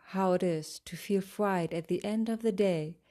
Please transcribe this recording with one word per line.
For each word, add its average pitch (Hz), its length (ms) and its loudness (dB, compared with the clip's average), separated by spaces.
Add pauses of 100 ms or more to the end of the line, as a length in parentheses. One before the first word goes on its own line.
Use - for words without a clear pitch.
how 190 260 2
it 180 100 2
is 160 400 -2
to 170 140 -12
feel 196 240 0
fried 190 520 0
at 165 140 -4
the - 160 0
end 220 240 0
of 226 140 -2
the 226 100 2
day 175 460 0 (140)